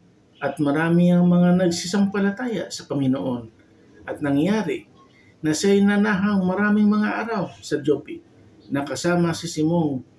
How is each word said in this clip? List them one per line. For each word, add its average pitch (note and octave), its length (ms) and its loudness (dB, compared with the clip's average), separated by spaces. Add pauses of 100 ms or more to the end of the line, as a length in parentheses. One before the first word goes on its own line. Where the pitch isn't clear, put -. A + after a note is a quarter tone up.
(380)
at C#3 240 -4
marami E3 480 2
ang F3 160 4
mga F3+ 400 4
nagsisampalataya G3 1040 -2
sa - 160 -14
Panginoon. C3 640 -4 (560)
At C3 160 -8
nangyari D3+ 640 0 (560)
na D#3 80 0
siya'y G3 320 2
nanahang G3+ 640 2
maraming G#3 400 2
mga G#3 400 0
araw G#3+ 320 -6
sa C#3+ 240 -6
Jope, - 400 -2 (480)
na C#3 160 -4
kasama E3+ 480 0
si E3 160 -10
Simong D#3 480 -2 (200)